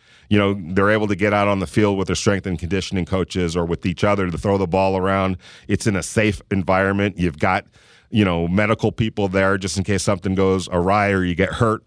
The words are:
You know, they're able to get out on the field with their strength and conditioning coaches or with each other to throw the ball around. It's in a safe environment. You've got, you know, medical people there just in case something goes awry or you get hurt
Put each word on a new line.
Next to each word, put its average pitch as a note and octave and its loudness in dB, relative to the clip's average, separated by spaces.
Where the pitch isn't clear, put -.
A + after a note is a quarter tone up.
You G#2 2
know, G2+ 2
they're F#2+ 0
able G#2+ 2
to G2+ -2
get G2+ 0
out G2+ 2
on G2 0
the F#2+ -4
field G2+ 2
with F#2+ -2
their F2+ -2
strength G2 0
and F2 -4
conditioning F2+ -4
coaches F2+ -2
or F2 0
with E2+ -4
each F2 -4
other G2 0
to E2 -4
throw G2 0
the F#2+ -2
ball F#2+ 0
around. F#2+ 0
It's G2+ -2
in G#2 0
a E2 -2
safe G#2+ 0
environment. G2 0
You've F2 -2
got, G2 0
you G#2+ 2
know, E2+ 2
medical G#2 0
people G#2+ -2
there F#2+ 2
just F#2+ -6
in F#2+ 0
case G2 -2
something F#2+ -2
goes F#2+ 0
awry G2 2
or F#2+ 0
you F2 -2
get F2+ 2
hurt A2 0